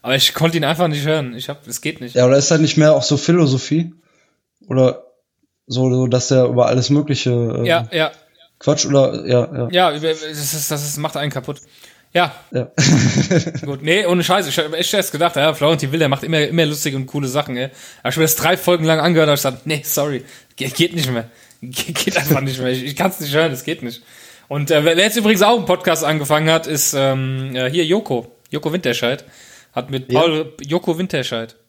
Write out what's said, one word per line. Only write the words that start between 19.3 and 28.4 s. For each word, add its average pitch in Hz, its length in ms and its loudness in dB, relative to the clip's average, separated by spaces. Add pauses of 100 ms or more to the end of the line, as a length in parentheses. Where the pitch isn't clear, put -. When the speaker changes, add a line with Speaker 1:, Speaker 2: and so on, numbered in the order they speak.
Speaker 1:
ich 139 60 -4
gesagt, 131 240 -4
"Nee, 151 180 -4
sorry, 143 380 -4 (340)
ge-, 135 120 -6
geht 170 260 0
nicht 147 160 -2
mehr." 117 180 -4 (340)
Ge-, 127 300 -10
geht - 260 -4
einfach 143 240 0
nicht 131 180 -6
mehr. 127 100 -2
Ich, 127 140 -4
ich 143 100 -8
kann's 185 260 -2
nicht 143 140 -6
hören, 160 180 2
es 127 120 -10
geht - 180 -8
nicht. 120 200 -12 (460)
Und, 143 220 -4
äh, 151 140 4
wer, 165 140 4
wer 185 60 4
jetzt 208 120 0
übrigens 214 260 2
auch 220 140 6
einen 202 100 -2
Podcast 180 380 0
angefangen 151 460 0
hat, 160 160 2
ist, 143 280 -2
ähm, 131 600 -2
äh, 127 140 0
hier 165 160 0
Joko. 156 440 -2 (200)